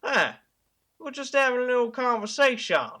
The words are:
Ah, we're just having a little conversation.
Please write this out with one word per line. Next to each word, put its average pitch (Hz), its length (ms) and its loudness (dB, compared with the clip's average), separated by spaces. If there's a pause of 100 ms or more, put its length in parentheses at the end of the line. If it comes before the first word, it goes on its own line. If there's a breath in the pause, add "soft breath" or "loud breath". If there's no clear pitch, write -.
Ah, 226 360 -2 (600)
we're 302 120 -12
just 262 220 -10
having 269 260 2
a 247 60 0
little 247 260 0
conversation. 233 1080 0